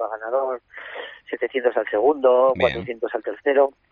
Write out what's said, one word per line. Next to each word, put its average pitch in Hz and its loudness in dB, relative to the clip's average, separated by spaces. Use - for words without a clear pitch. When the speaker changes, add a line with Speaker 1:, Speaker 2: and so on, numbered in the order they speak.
Speaker 1:
al 110 -6
ganador, 127 -4
setecientos 120 -2
al 110 -2
segundo, 131 4
Speaker 2:
Bien. 127 2
Speaker 1:
cuatrocientos 113 -6
al 113 -4
tercero. 139 0